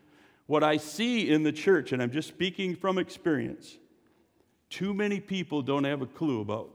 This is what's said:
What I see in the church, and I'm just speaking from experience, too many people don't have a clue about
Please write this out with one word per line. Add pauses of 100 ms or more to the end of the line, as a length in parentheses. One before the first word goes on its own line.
(460)
What
I
see
in
the
church,
and
I'm
just
speaking
from
experience, (920)
too
many
people
don't
have
a
clue
about